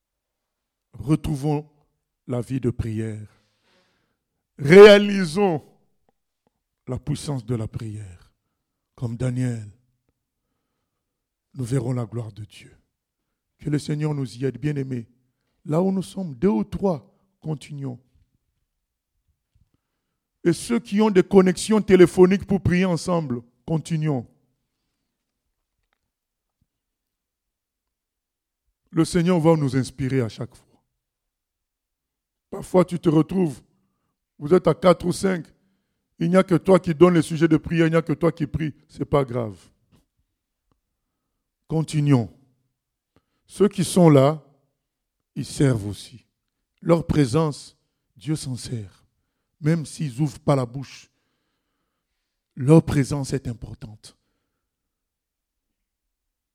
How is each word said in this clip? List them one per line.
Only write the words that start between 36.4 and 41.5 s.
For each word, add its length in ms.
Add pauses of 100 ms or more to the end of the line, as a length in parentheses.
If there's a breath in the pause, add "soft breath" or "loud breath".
que 120
toi 220
qui 160
donne 220
les 60
sujets 260
de 100
prière, 300
il 40
n'y 40
a 60
que 120
toi 180
qui 140
prie. 280 (140)
C'est 180
pas 180
grave. 340 (2000)